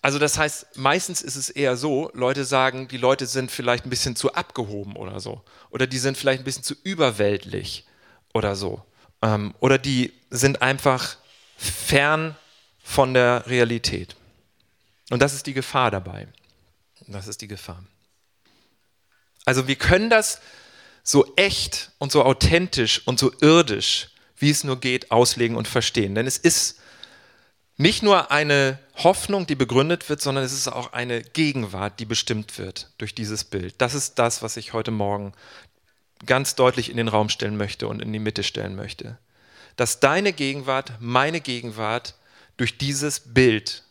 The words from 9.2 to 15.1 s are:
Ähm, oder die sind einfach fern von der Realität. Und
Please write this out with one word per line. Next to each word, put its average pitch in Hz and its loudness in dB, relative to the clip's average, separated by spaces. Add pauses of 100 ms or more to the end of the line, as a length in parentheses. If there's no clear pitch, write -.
Ähm, 107 0
oder 135 6
die 127 -2 (160)
sind 131 2
einfach 131 0 (400)
fern 151 0 (480)
von 131 2
der 123 4
Realität. 117 0 (920)
Und 123 2